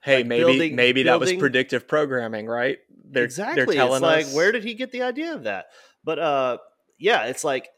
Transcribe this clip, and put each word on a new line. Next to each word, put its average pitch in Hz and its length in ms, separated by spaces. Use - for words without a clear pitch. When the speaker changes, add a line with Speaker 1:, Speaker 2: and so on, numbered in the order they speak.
Speaker 1:
Hey, 135 160
Speaker 2:
Like, 120 80
Speaker 1:
maybe, 120 180
Speaker 2:
building, 135 320
Speaker 1:
maybe 123 280
that 127 140
was 127 100
Speaker 2:
building 180 120
Speaker 1:
predictive 127 480
programming, 120 580
right? 120 320
They're, 131 200
Speaker 2:
Exactly. 151 400
Speaker 1:
they're 202 100
telling 131 200
Speaker 2:
It's 131 80
like, 156 240
Speaker 1:
us. 135 80
Speaker 2:
where 175 180
did 233 100
he 226 120
get 254 180
the 254 100
idea 294 320
of 180 100
that? 98 220
But, 156 140
uh, 135 400
yeah, 180 280
it's 127 180
like 135 340